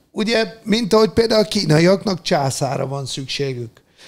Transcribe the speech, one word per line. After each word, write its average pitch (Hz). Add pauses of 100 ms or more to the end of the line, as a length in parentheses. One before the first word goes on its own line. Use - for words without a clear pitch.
ugye, 220 (100)
mint 214
ahogy 220
például 226
a -
kínaiaknak 180
császára 135
van 135
szükségük. 131 (260)